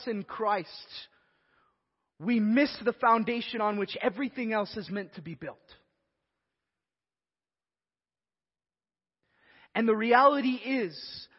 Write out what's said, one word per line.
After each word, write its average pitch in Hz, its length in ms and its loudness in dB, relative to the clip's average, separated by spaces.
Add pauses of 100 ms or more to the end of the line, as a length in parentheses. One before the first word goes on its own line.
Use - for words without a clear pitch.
in 208 160 -4
Christ, 208 460 -4 (1500)
we 220 200 0
miss 226 340 2 (120)
the 233 80 2
foundation 233 640 0
on 208 180 0
which 196 240 -4
everything 233 520 -2
else 208 240 -2
is 180 120 -8
meant 190 260 -8
to 180 60 -14
be 156 140 -12
built. 143 240 -12 (4000)
And 226 100 2
the 220 100 4
reality 254 580 6
is, 226 440 -4 (420)